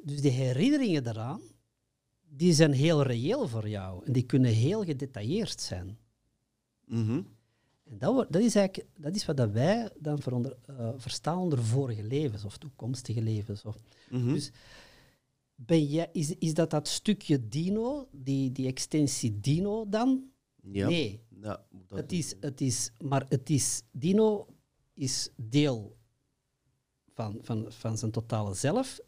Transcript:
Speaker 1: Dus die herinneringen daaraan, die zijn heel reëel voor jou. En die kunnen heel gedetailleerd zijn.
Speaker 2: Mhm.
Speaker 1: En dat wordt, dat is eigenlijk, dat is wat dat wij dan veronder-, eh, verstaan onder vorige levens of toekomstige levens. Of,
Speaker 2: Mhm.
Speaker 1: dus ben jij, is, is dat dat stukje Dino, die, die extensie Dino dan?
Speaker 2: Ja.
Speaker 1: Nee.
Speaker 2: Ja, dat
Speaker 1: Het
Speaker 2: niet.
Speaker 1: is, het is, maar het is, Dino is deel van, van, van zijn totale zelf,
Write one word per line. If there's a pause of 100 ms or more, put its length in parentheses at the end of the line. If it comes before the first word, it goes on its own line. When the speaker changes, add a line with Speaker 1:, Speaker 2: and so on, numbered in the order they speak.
Speaker 1:
Dus
die
herinneringen
daaraan, (880)
die
zijn
heel
reëel
voor
jou.
En
die
kunnen
heel
gedetailleerd
zijn. (880)
Speaker 2:
Mhm. (640)
Speaker 1:
En
dat
wordt,
dat
is
eigenlijk, (100)
dat
is
wat
dat
wij (100)
dan
veronder-,
eh,
verstaan
onder
vorige
levens
of
toekomstige
levens.
Of, (340)
Speaker 2:
Mhm.
Speaker 1:
dus (1040)
ben
jij,
is,
is
dat
dat
stukje
Dino,
die,
die
extensie
Dino
dan? (480)
Speaker 2:
Ja.
Speaker 1:
Nee. (200)
Speaker 2:
Ja, (220)
dat
Speaker 1:
Het
Speaker 2:
niet.
Speaker 1:
is,
het
is, (120)
maar
het
is, (100)
Dino (460)
is
deel (1160)
van,
van,
van
zijn
totale
zelf,